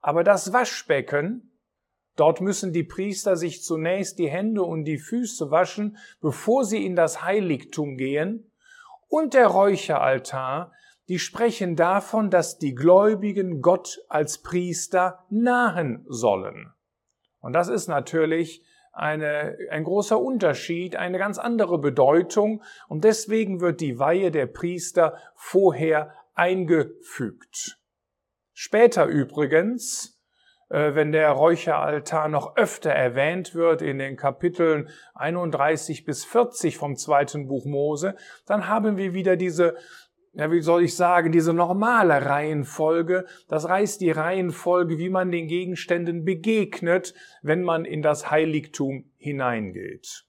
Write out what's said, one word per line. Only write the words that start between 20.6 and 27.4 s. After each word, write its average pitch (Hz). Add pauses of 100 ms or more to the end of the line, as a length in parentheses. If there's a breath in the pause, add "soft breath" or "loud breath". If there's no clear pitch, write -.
eine 180
ganz 196
andere 202
Bedeutung. 165 (240 loud breath)
Und 151
deswegen 214
wird 175
die 135
Weihe 170
der 147
Priester 170 (160 loud breath)
vorher 160 (220 loud breath)
eingefügt. 170 (720)